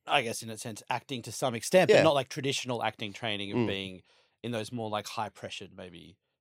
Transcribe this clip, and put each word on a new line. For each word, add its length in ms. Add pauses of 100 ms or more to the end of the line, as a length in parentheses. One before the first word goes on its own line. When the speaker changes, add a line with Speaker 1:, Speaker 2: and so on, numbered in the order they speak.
Speaker 1:
I 160
guess 200
in 80
a 60
sense 320
acting 340
to 100
some 220
extent, 360
but 60
Speaker 2:
Yeah. 60
Speaker 1:
not, 120
like, 160
traditional 520
acting 300
training 400
of 60
Speaker 2:
Mm. 80
Speaker 1:
being 360 (400)
in 100
those 200
more, 160
like, 200
high 200
pressured 480
maybe 400 (240)